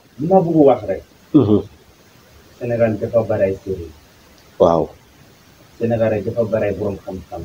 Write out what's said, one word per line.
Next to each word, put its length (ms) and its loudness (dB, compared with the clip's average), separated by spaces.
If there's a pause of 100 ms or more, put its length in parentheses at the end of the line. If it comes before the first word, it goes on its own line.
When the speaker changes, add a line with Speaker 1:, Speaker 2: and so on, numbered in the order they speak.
(200)
Speaker 1:
Li 60 -6
ma 140 4
bëgg 160 0
wax 320 4
rek. 140 -6 (320)
Speaker 2:
Mhm. 280 4 (1000)
Speaker 1:
Sénégal 380 -2
dafa 240 -2
bari 220 -2
ay 200 -2
sëriñ. 240 -8 (680)
Speaker 2:
Waaw. 300 2 (880)
Speaker 1:
Sénégal 320 -2
rek 140 -4
dafa 200 -4
bari 220 -2
ay 80 -2
borom 220 -6
xam-xam. 480 -14